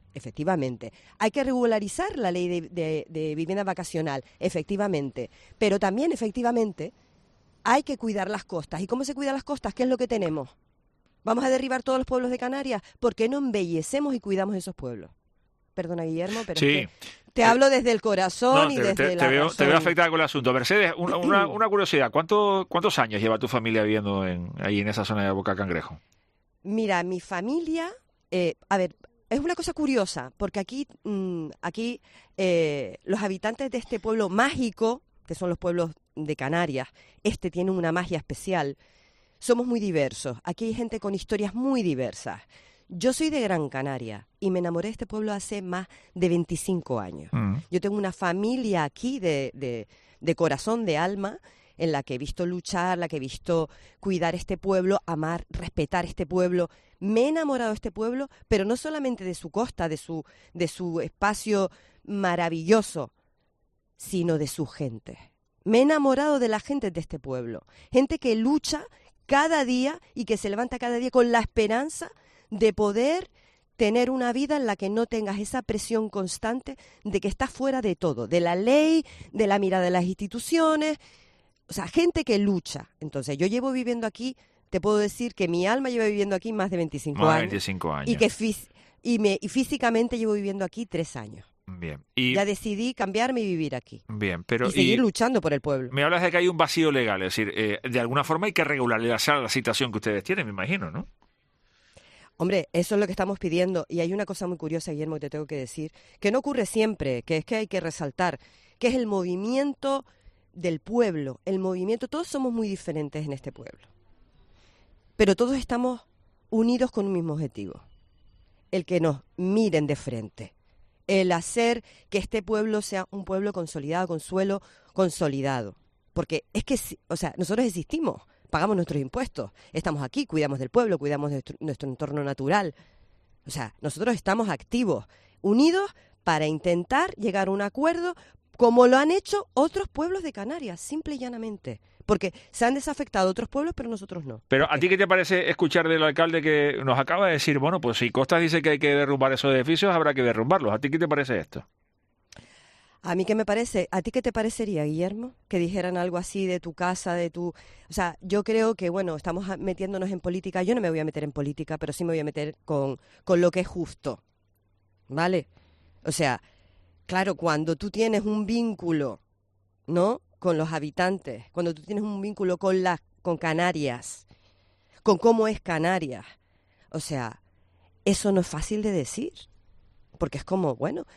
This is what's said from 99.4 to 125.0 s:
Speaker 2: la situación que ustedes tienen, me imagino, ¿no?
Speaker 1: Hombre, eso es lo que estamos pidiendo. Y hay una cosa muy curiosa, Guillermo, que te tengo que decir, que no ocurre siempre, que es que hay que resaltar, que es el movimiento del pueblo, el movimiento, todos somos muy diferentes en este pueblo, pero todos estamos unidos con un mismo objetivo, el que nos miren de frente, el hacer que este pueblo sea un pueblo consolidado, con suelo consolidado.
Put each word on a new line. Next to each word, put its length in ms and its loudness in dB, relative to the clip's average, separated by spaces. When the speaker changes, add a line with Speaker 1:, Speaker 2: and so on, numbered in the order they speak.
Speaker 2:
la 80 -2
situación 420 0
que 60 -2
ustedes 260 -2
tienen, 220 -2
me 60 -8
imagino, 400 -4
¿no? 160 -10
Speaker 1:
Hombre, 360 0
eso 220 0
es 60 4
lo 60 2
que 60 -6
estamos 260 -4
pidiendo. 500 0
Y 120 -2
hay 120 -2
una 120 -2
cosa 200 -8
muy 120 -6
curiosa, 340 -6
Guillermo, 240 -6
que 60 -10
te 100 -8
tengo 160 -8
que 80 -10
decir, 360 -8
que 120 0
no 80 2
ocurre 280 -2
siempre, 560 0
que 140 -2
es 80 -4
que 100 -4
hay 120 -2
que 120 -4
resaltar, 600 -4
que 120 2
es 40 0
el 140 0
movimiento 1000 -2
del 280 -4
pueblo, 640 0
el 140 0
movimiento, 480 -2
todos 200 -6
somos 260 -2
muy 140 -2
diferentes 580 -6
en 80 -6
este 180 -12
pueblo, 360 -20
pero 180 6
todos 220 2
estamos 480 -2
unidos 420 2
con 160 -2
un 60 -2
mismo 200 -2
objetivo, 480 -6
el 140 -2
que 160 2
nos 200 2
miren 500 2
de 100 0
frente, 560 -10
el 260 4
hacer 500 2
que 80 0
este 240 -2
pueblo 400 0
sea 300 -4
un 140 -8
pueblo 280 -2
consolidado, 540 -4
con 140 -4
suelo 400 -2
consolidado. 800 0